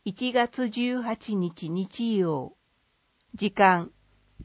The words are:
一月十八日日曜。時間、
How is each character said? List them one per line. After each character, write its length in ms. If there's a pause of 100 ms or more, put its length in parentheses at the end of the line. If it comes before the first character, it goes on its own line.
一 280
月 360
十 320
八 340
日 360
日 480
曜。 380 (760)
時 160
間、 400 (540)